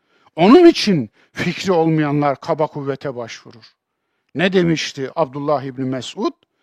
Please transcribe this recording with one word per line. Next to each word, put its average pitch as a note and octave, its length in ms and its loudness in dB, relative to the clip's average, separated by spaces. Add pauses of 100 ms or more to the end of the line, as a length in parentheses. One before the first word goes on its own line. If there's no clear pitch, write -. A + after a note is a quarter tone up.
(360)
Onun C4 300 8
için F3 440 2 (220)
fikri - 400 -6
olmayanlar D3+ 680 0
kaba D#3 260 -2
kuvvete C#3 500 -8
başvurur. A#2 480 -16 (720)
Ne F3+ 180 0
demişti E3 640 -2
Abdullah C#3+ 460 -4
İbni C3 220 -8
Mesud? E3+ 480 -6 (300)